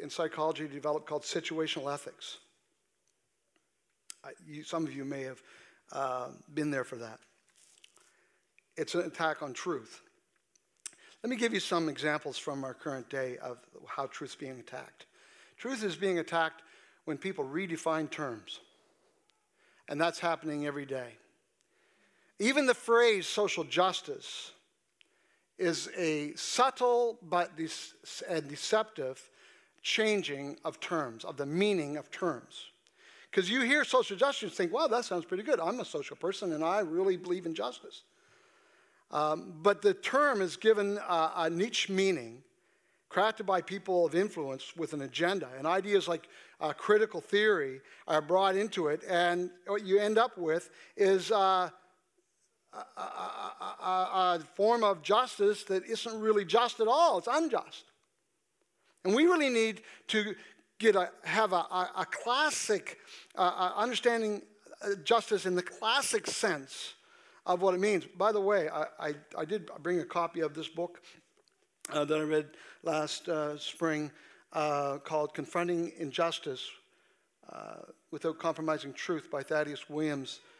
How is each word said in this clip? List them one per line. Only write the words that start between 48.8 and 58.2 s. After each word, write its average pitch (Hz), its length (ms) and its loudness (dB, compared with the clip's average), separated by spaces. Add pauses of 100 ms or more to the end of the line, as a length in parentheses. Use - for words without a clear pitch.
it, 151 220 0
and 175 400 2 (160)
what 208 180 -2
you 190 140 4
end 208 220 4
up 240 180 2
with 160 320 0 (260)
is, 190 360 4
uh, 190 400 4 (1000)
a, - 60 -16
a, - 240 -12
a, - 800 -8
a, 185 580 2
a - 0 - (140)
form 220 300 4
of 196 180 4
justice 208 640 2
that 190 220 -2
isn't 226 340 -6
really 214 260 2
just 226 340 4
at 220 80 2
all. 285 300 6
It's 170 100 -2
unjust. 277 580 -2 (1160)